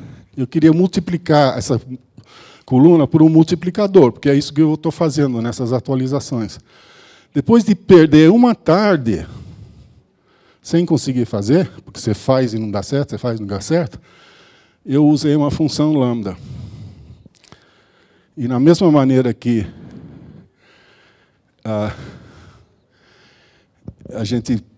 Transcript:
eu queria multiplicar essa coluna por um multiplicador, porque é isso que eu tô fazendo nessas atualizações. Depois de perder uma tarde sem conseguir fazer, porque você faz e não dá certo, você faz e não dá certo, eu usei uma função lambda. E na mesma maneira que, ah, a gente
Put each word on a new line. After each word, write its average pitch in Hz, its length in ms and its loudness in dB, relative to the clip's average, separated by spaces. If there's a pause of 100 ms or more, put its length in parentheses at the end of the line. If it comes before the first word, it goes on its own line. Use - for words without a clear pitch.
(360)
eu 127 100 -4
queria 156 260 2
multiplicar 165 840 0
essa - 240 -4 (840)
coluna 147 420 4
por 156 160 2
um 160 60 6
multiplicador, 175 840 2
porque - 180 -4
é 139 40 2
isso 143 180 -2
que 147 100 0
eu 156 140 0
tô 156 140 -6
fazendo 139 520 -2
nessas 120 300 -6
atualizações. 131 840 -6 (760)
Depois 214 300 2
de 202 100 0
perder 160 560 6
uma 233 240 4
tarde 160 720 -2 (1300)
sem 170 260 -2
conseguir 127 400 -2
fazer, 120 440 -2 (140)
porque - 160 -20
você 107 140 -4
faz 131 400 -2
e 113 40 -6
não 110 120 -8
dá 98 120 -6
certo, 139 280 -6
você 104 80 -10
faz 117 200 -6
e 107 40 -12
não 101 60 -10
dá 98 120 -8
certo, 160 400 -4 (840)
eu 147 220 0
usei 151 300 0
uma 147 140 -2
função 151 420 -2
lambda. 120 440 -4 (2000)
E 123 120 -6
na 127 100 -4
mesma 165 320 4
maneira 131 440 2
que, 117 320 -4 (2000)
ah, 104 300 -6 (2250)
a 113 100 -8
gente 113 400 -4 (140)